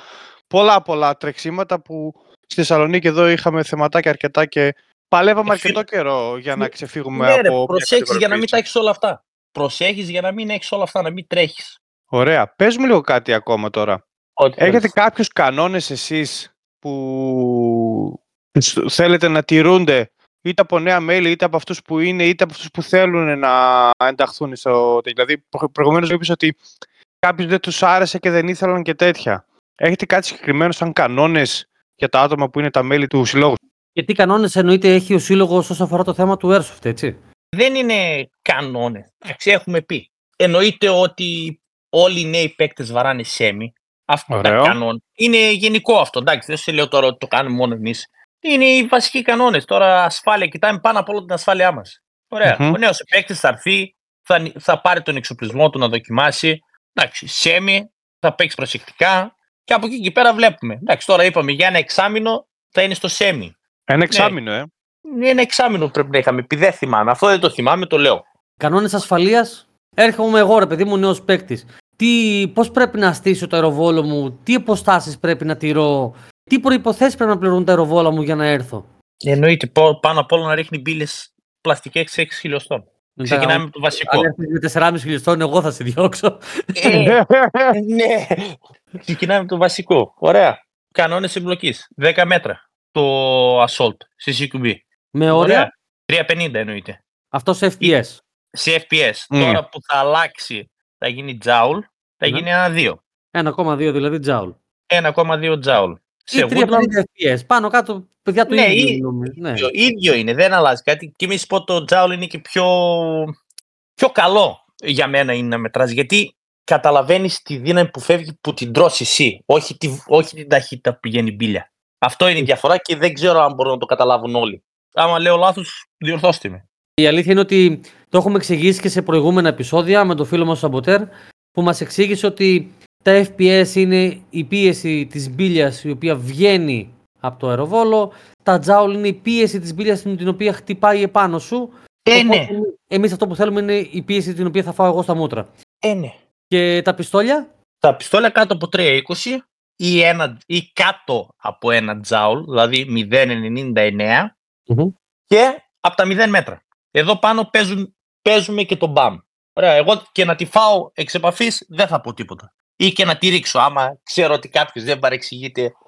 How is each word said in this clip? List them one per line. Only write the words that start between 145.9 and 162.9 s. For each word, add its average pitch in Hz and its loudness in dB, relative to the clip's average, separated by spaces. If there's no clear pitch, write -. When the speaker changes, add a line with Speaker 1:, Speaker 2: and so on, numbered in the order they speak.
Speaker 2:
ναι. 170 -8
Speaker 3:
Και 175 0
τα 185 0
πιστόλια; 226 -2
Speaker 2:
Τα 135 4
πιστόλια 220 0
κάτω 208 2
από 170 -6
τρία 170 0
είκοσι 175 -4
ή 175 0
ένα, 165 0
ή 170 -4
κάτω 156 -2
από 110 -4
ένα 107 0
joule, 110 2
δηλαδή 131 0
μηδέν 120 0
ενενήντα 117 -4
εννέα 107 0
Speaker 3:
Μμμ. 139 0
Speaker 2:
και 247 4
από - -2
τα 190 2
μηδέν 196 0
μέτρα. 180 -2
Εδώ 175 2
πάνω 220 0
παίζουν 196 -4
παίζουμε 208 0
και 190 -4
τον 165 -2
μπαμ. 131 0
Ωραία, 175 2
εγώ 156 2
και 185 0
να 170 0
τη 165 -8
φάω 208 2
εξ 156 -8
επαφής, 180 -2
δεν 175 -2
θα 151 -4
πω 120 -12
τίποτα. - -16
Ή 190 0